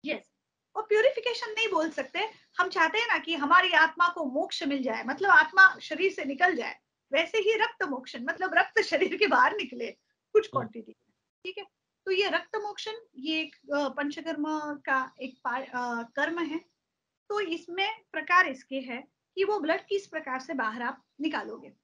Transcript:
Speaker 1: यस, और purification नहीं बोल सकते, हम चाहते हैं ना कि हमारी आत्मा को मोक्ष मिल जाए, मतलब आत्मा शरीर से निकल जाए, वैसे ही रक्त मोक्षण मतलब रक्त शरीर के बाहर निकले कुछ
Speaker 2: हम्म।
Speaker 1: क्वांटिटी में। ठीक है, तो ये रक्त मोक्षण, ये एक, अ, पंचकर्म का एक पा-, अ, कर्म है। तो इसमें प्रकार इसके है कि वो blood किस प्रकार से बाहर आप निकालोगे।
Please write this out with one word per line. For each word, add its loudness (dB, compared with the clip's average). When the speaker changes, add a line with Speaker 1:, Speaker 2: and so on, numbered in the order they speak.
Speaker 1:
यस, -8
और -6
purification 0
नहीं -2
बोल 0
सकते, -6
हम 0
चाहते 2
हैं 0
ना 2
कि -4
हमारी 4
आत्मा 4
को -4
मोक्ष -4
मिल -2
जाए, -4
मतलब -2
आत्मा 8
शरीर 0
से -8
निकल 2
जाए, -6
वैसे 0
ही 2
रक्त -2
मोक्षण -8
मतलब -4
रक्त 2
शरीर 0
के 2
बाहर 4
निकले -8
कुछ 4
Speaker 2:
हम्म। -16
Speaker 1:
क्वांटिटी -6
में। -20
ठीक -12
है, -12
तो -2
ये 2
रक्त -4
मोक्षण, -8
ये -4
एक, -10
अ, -4
पंचकर्म -6
का -4
एक -12
पा-, -6
अ, -6
कर्म -2
है। -4
तो -2
इसमें -6
प्रकार 4
इसके -8
है -12
कि 0
वो 0
blood -2
किस -2
प्रकार -8
से -10
बाहर -4
आप -8
निकालोगे। -6